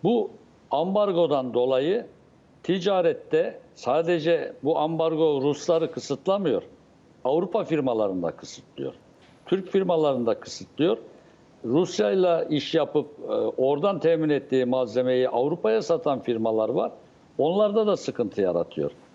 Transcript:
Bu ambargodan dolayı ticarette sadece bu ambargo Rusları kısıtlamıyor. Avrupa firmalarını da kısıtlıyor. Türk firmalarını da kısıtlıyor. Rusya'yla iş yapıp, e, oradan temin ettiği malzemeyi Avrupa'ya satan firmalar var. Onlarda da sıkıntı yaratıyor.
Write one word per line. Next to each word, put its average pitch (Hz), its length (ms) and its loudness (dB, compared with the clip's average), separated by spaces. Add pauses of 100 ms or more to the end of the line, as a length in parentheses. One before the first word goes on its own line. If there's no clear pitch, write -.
Bu 214 260 2 (400)
ambargodan 165 840 0
dolayı 135 520 2 (560)
ticarette 175 960 0 (160)
sadece 160 800 0 (100)
bu 151 160 0
ambargo 160 640 0
Rusları 147 500 0
kısıtlamıyor. 143 720 -2 (640)
Avrupa 175 400 0
firmalarını 113 580 0
da 82 80 -2
kısıtlıyor. - 640 -12 (520)
Türk - 220 -2
firmalarını 156 580 0
da 117 140 0
kısıtlıyor. - 580 -2 (680)
Rusya'yla 175 800 2
iş 151 300 -4
yapıp, 147 320 0 (220)
e, 107 40 -4
oradan 139 680 0
temin 160 300 2
ettiği 139 340 2
malzemeyi 127 640 0
Avrupa'ya 170 540 0
satan 156 380 0
firmalar 110 480 0
var. 135 240 -2 (460)
Onlarda 202 480 2
da 196 100 2
sıkıntı 113 440 -4
yaratıyor. 85 500 0 (240)